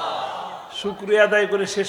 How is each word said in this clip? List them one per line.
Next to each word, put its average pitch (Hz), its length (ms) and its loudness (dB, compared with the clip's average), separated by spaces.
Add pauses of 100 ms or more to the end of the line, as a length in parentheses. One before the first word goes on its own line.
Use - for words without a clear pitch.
(800)
শুকরিয়া 202 480 2
আদায় 208 240 4
করে 196 140 0 (100)
শেষ 190 120 -2